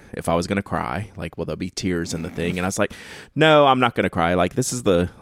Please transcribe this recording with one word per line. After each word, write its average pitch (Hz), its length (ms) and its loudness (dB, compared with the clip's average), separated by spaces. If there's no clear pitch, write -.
if - 140 -8
I 82 80 2
was 90 120 0
gonna 98 160 -2
cry, 82 520 -6
like, 85 220 -10
"Will 85 80 -4
there 80 100 -6
be 90 140 -6
tears 87 440 -4
in 82 100 -6
the 82 60 -8
thing?" 87 280 -4
And 90 80 -2
I - 20 -2
was 98 120 -4
like, - 120 -6
"No, 151 340 6
I'm 131 120 4
not 123 160 2
gonna 98 140 0
cry. 87 240 2
Like, 90 220 2
this 127 180 -2
is 123 100 -8
the, 90 260 4